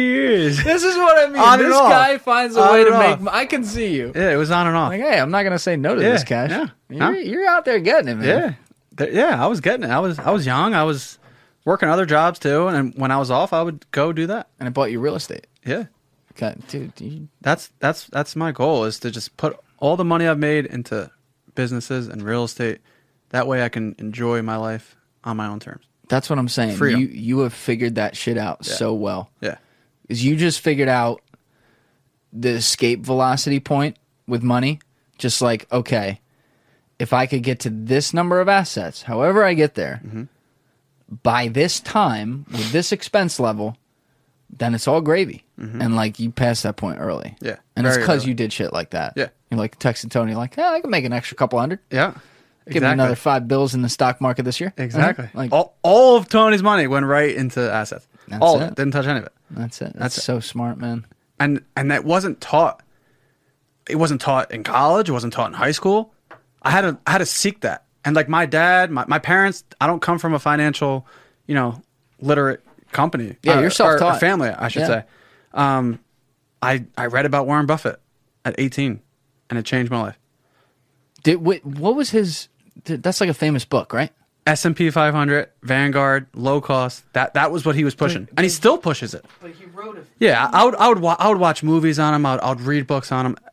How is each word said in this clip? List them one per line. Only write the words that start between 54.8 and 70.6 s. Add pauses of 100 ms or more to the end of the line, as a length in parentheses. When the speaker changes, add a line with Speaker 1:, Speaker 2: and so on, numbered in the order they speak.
Speaker 2:
Uh-huh.
Like,
Speaker 1:
All,
all
of
Tony's
money
went
right
into (100)
assets. (220)
Speaker 2:
That's
Speaker 1:
All
of
Speaker 2:
it.
Speaker 1:
it.
Didn't
touch
any
of
it. (180)
Speaker 2:
That's
it.
That's
Speaker 1:
That's
it.
Speaker 2:
so
smart,
man. (360)
Speaker 1:
And, (120)
and
that
wasn't
taught. (1080)
It
wasn't
taught
in
college.
It
wasn't
taught
in
high
school. (480)
I
had
to,
I
had
to
seek
that. (200)
And,
like,
my
dad,
my,
my
parents, (160)
I
don't
come
from
a
financial, (400)